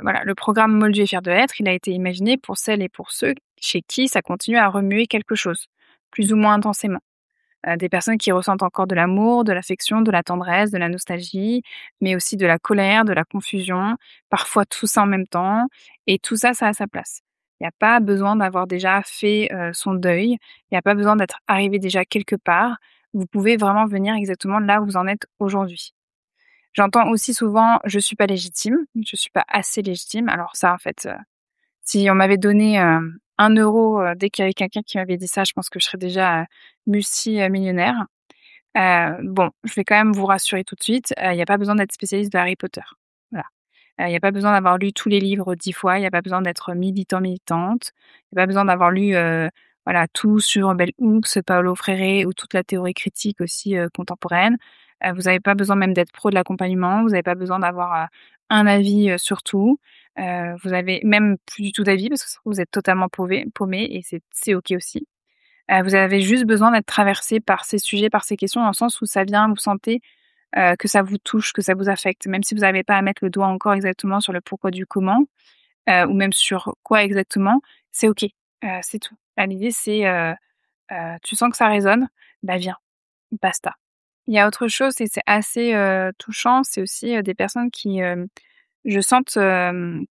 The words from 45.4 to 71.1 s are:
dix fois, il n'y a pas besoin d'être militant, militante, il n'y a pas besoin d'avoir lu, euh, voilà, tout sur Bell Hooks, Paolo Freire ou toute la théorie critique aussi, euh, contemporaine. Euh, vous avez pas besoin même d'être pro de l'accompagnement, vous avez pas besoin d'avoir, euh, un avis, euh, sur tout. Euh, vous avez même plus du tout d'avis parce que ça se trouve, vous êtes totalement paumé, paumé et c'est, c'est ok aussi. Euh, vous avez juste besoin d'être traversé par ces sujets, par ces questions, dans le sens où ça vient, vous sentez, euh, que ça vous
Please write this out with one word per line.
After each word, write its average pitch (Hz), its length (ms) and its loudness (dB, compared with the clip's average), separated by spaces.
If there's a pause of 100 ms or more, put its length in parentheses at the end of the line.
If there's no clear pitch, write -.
dix 180 160 -8
fois, 185 260 0
il 202 40 -2
n'y 190 40 -2
a 185 60 -2
pas 175 100 0
besoin 185 180 -4
d'être 180 340 -6
militant, 185 460 -2
militante, 185 680 -4 (400)
il 196 60 -6
n'y 185 40 2
a - 20 6
pas 185 40 4
besoin 196 180 2
d'avoir 180 280 4
lu, 196 240 2
euh, 165 320 0 (380)
voilà, 170 200 2
tout 214 320 2
sur 196 380 2
Bell 175 220 2
Hooks, 220 460 2
Paolo 180 300 2
Freire 190 540 0
ou 185 40 -4
toute - 220 -12
la 185 80 0
théorie 180 320 -4
critique - 460 -6
aussi, 185 360 -4
euh, 170 160 -2
contemporaine. 185 640 -2 (480)
Euh, 185 80 -2
vous 180 160 -4
avez 185 120 2
pas 202 140 2
besoin 202 220 2
même 190 180 2
d'être 175 180 0
pro - 180 -2
de 190 40 0
l'accompagnement, 185 680 0
vous 220 120 2
avez 180 80 2
pas 180 120 0
besoin 185 240 -4
d'avoir, 175 440 -2
euh, 160 40 -6 (440)
un 214 160 4
avis, 202 440 4
euh, 180 80 0
sur - 240 -4
tout. 220 360 2 (400)
Euh, 175 440 -6
vous 185 100 -4
avez 185 320 -2
même 208 320 4 (100)
plus - 160 -12
du 202 100 -6
tout 208 120 -2
d'avis 196 240 2
parce 277 140 -4
que - 60 -12
ça - 60 -12
se - 60 -20
trouve, 214 140 -6
vous 190 60 -4
êtes 170 100 -4
totalement 185 380 0
paumé, 185 460 -4
paumé 190 360 -4
et 185 120 -10
c'est, 170 200 -12 (100)
c'est - 220 -2
ok 185 220 -4
aussi. - 300 -8 (640)
Euh, 190 120 4
vous 190 120 0
avez 190 260 4
juste 226 240 2
besoin 220 280 4
d'être 220 140 2
traversé 202 540 0
par - 240 0
ces - 140 -4
sujets, 208 320 0
par 202 140 0
ces 208 120 -6
questions, 196 240 -4
dans 233 80 2
le 196 60 0
sens - 260 -2
où 220 60 -4
ça 196 180 0
vient, 208 240 2
vous 208 80 0
sentez, 208 440 -2 (560)
euh, 180 180 4
que 202 140 -6
ça 202 140 2
vous 196 140 -4